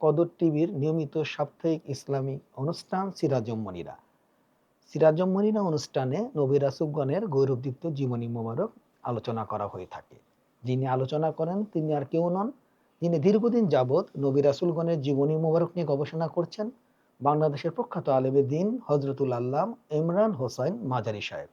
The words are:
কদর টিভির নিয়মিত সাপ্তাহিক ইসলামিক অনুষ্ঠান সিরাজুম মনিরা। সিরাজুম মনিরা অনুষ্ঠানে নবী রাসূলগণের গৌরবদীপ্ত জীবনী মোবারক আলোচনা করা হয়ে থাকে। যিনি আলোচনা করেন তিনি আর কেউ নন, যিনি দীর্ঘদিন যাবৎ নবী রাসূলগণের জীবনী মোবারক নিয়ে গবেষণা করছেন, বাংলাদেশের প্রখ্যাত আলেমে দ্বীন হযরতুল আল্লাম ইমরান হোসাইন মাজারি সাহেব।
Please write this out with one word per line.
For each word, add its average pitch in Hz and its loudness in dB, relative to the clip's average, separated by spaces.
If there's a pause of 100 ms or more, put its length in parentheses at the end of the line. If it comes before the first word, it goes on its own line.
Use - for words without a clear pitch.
কদর 160 4 (100)
টিভির 165 2
নিয়মিত 156 0
সাপ্তাহিক 156 -2
ইসলামিক 135 -4 (160)
অনুষ্ঠান 180 -4
সিরাজুম 120 0
মনিরা। 87 -10 (920)
সিরাজুম 156 4
মনিরা 208 2
অনুষ্ঠানে 151 -2
নবী 143 4
রাসূলগণের 147 0
গৌরবদীপ্ত 135 0
জীবনী 127 -2
মোবারক 117 -4 (320)
আলোচনা 113 -4
করা 104 -4
হয়ে 95 -10
থাকে। - -18 (460)
যিনি 127 -2
আলোচনা 131 0
করেন 170 -4
তিনি 156 -2
আর 143 -2
কেউ 170 0
নন, 196 -2 (480)
যিনি 170 2
দীর্ঘদিন 208 4
যাবৎ 139 4 (140)
নবী 139 2
রাসূলগণের 160 2
জীবনী 143 2
মোবারক 160 2
নিয়ে 170 -2
গবেষণা 147 -2
করছেন, 190 -4 (520)
বাংলাদেশের 151 2
প্রখ্যাত 170 -6
আলেমে 131 4
দ্বীন 175 0
হযরতুল 139 0
আল্লাম 135 -2 (160)
ইমরান 170 2
হোসাইন 131 -4
মাজারি 117 -4
সাহেব। 73 -10